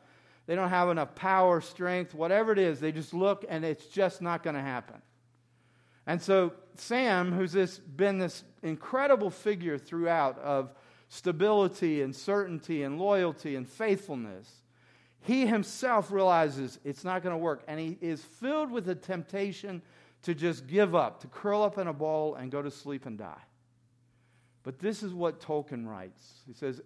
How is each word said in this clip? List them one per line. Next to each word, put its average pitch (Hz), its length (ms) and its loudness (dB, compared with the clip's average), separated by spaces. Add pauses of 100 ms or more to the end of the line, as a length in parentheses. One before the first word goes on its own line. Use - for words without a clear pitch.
(480)
they 165 80 0
don't 185 140 2
have 180 200 4
enough 160 240 0
power, 185 480 6
strength, 180 540 -4
whatever 190 360 4
it 208 60 4
is. 165 220 4
They 156 120 0
just 156 220 -8
look, 196 340 2
and 160 160 -4
it's 156 220 -4
just 185 380 0
not 170 180 -2
gonna 147 200 -4
happen. 123 400 -8 (1080)
And 165 120 -2
so 185 360 4 (180)
Sam, 196 600 2
who's 185 180 0
this, 180 260 2
been 190 400 0
this 180 260 -4 (200)
incredible 214 640 2
figure 175 480 -2
throughout 165 640 0
of 135 340 -2 (340)
stability 180 920 2
and 135 140 -2
certainty 175 680 -2
and 139 180 -4
loyalty 180 560 0
and 127 120 -6
faithfulness, 135 960 -4 (580)
he 262 240 2
himself 214 680 0
realizes 160 720 2
it's 139 200 -10
not 185 180 -4
gonna 175 160 -4
work. 160 300 -2
And 156 120 -8
he 165 220 -8
is 165 220 -4
filled 285 480 -4
with 208 180 -4
a 180 60 -2
temptation 190 880 -8 (380)
to 175 140 -2
just 147 320 -2
give 180 280 4
up, 135 260 0
to - 60 -16
curl 208 360 -2
up 202 140 0
in 185 100 -4
a 160 60 -4
ball 156 420 -2
and 127 160 -10
go 143 100 -4
to 143 80 -8
sleep 139 360 -10
and 113 120 -12
die. 82 240 -14 (1200)
But 127 140 -10
this 208 240 -4
is 190 120 -8
what 170 260 -2
Tolkien 143 480 -6
writes. 95 580 -16
He 127 80 -20
says, 135 320 -8